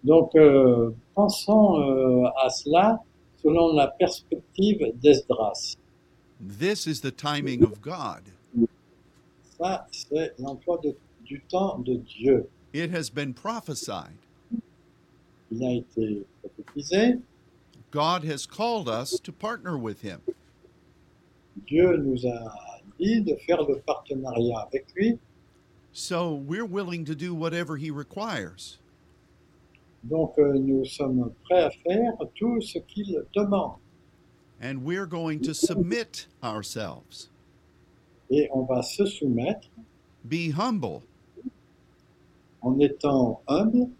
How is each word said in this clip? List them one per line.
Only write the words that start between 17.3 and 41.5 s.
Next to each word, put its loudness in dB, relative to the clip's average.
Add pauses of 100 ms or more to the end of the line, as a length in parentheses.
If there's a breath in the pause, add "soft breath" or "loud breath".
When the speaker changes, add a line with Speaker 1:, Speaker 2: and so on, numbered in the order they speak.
Speaker 2:
God 0
has -6
called -4
us -4
to -16
partner -6
with -6
him. -12 (1500)
Speaker 1:
Dieu 4
nous -2
a -6 (440)
dit 2
de -2 (100)
faire 0
le -2
partenariat -4
avec -8 (100)
lui. 0 (720)
Speaker 2:
So -4
we're -6
willing -6
to -6
do -8
whatever -4
he -8
requires. -10 (1300)
Speaker 1:
Donc, -2
euh, 6
nous 2
sommes -2 (120)
prêts 4
à 2
faire -2 (220)
tout -2
ce -10
qu'il -8 (120)
demande. -2 (840)
Speaker 2:
And -8
we're -4
going -6
to -4
submit -4 (140)
ourselves. -10 (1000)
Speaker 1:
Et 2
on -2
va -2
se -2
soumettre. -4 (560)
Speaker 2:
Be -4
humble. -4 (1600)